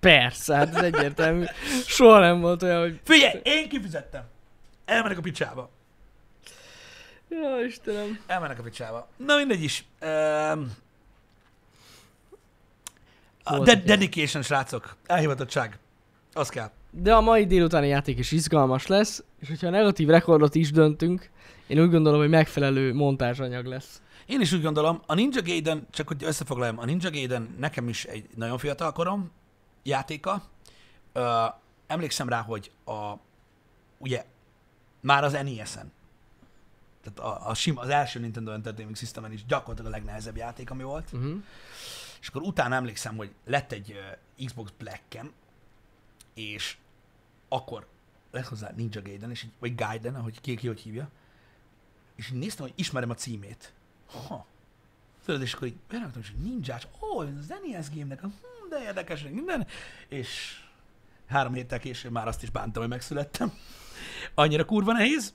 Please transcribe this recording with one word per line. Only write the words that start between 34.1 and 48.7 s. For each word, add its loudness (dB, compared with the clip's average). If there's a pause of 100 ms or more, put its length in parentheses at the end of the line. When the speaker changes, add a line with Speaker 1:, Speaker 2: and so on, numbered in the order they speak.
Speaker 2:
már 2
az 0
N -4 (140)
E -12
S-en, -14 (1120)
tehát -18
a, -8
a -4
sim-, -2
az -10
első 0
Nintendo -10
Entertainment -12
Systemen -14
is -14
gyakorlatilag -6
a -10
legnehezebb -12
játék, -12
ami -10
volt. -10
Speaker 1:
Mhm. -6 (880)
Speaker 2:
És -16
akkor -10
utána -2
emlékszem, -6
hogy -12 (100)
lett -4
egy, -14 (420)
ö, -12
Xbox -14
Black-em, -18 (1000)
és -12 (720)
akkor -8 (440)
lett -10
hozzá -14